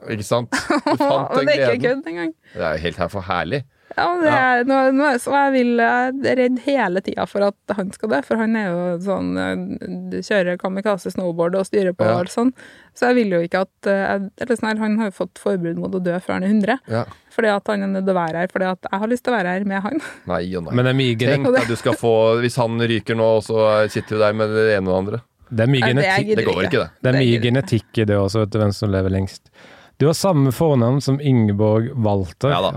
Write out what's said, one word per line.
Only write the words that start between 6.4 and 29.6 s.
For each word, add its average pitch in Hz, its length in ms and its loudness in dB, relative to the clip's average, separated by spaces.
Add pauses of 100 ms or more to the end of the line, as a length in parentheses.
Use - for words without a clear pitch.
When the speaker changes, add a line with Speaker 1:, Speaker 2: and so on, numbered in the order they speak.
Speaker 2:
hele 208 400 0
tiden 190 240 -4
for 202 160 -2
at 202 320 -2
han - 160 -4
skal - 180 -8
dø, 269 140 0
for 226 160 -2
han 220 180 0
er 208 140 -2
jo 175 140 -2 (180)
sånn, 185 320 -2
eh, 185 540 -6 (240)
du 185 100 -6
kjører 180 400 0
kamikaze 196 480 -4
snowboard 175 480 -2
og 196 80 -2
styrer 196 260 0
på - 140 -2
Speaker 1:
Ja. 110 80 4
Speaker 2:
og 175 60 0
alt 180 100 -6
sånn. 247 220 0 (420)
Så 247 160 0
jeg 247 80 4
vil 202 160 2
jo 170 80 2
ikke 185 240 -2
at, - 240 -8
eh, 196 80 2
jeg, 196 400 -2
eller 233 180 -2
sånn 220 140 -4
her, 214 80 -2
han 214 180 0
har 214 140 -2
jo - 60 -12 (100)
fått - 160 -20
forbud 175 340 -2
mot 175 140 -4
å 190 100 -4
dø 175 220 -2
før 190 160 -4
han 185 60 -2
er 202 100 2
hundre. 220 240 2 (100)
Speaker 1:
Ja. 113 140 -2 (320)
Speaker 2:
Fordi 226 160 2
at 202 160 -2
han 208 160 -2
er 196 60 -4
nødt 190 180 -2
til 190 80 2
å 175 60 2
være 165 240 -2
her, - 100 -2
fordi 185 160 0
at - 220 -8
jeg 196 80 -2
har 220 100 -2
lyst 247 160 -2
til 247 80 0
å - 20 0
være 180 220 -2
her 202 80 -4
med 196 160 -2
han. 277 180 -4 (300)
Speaker 1:
Nei 87 240 -4
og 87 100 -6
nei. 78 80 -6
Speaker 3:
Men 123 140 2
det 127 80 2
er 135 80 2
mye 120 160 0
Speaker 1:
Tenk 135 320 2
Speaker 3:
genet- 131 120 4
Speaker 1:
at 113 60 -4
du 117 80 -2
skal 117 220 0
få, 117 160 2 (260)
hvis 120 220 -2
han 117 160 -2
ryker 117 400 -2
nå, 113 100 2 (140)
så 107 480 2
sitter 110 260 -4
du - 60 0
der 104 100 4
med 110 220 -2
det 110 140 2 (100)
ene 95 80 -2
og 92 80 2
det 95 80 2
andre. 110 200 -6 (280)
Speaker 3:
Det 117 160 2
er 139 80 4
mye 127 60 2
Speaker 2:
Nei, 117 120 2
det 135 140 2
Speaker 3:
genetikk- 190 240 0
Speaker 2:
gidder 214 60 2
Speaker 1:
Det 220 100 0
går 92 160 0
Speaker 2:
jeg 98 80 -2
Speaker 1:
ikke, 131 160 2
det. - 40 -18 (120)
Speaker 3:
Det 131 60 2
er 127 40 4
Speaker 2:
Det 135 80 2
Speaker 3:
mye 127 60 4
Speaker 2:
gidder 117 160 2
jeg. 120 100 2
Speaker 3:
genetikk 123 460 -2
i 113 60 2
det 104 120 2
også, 98 300 0
vet 98 40 -12
du 110 100 -2
hvem 101 120 2
som 104 220 -2
lever 95 160 0
lengst. 95 320 -4 (580)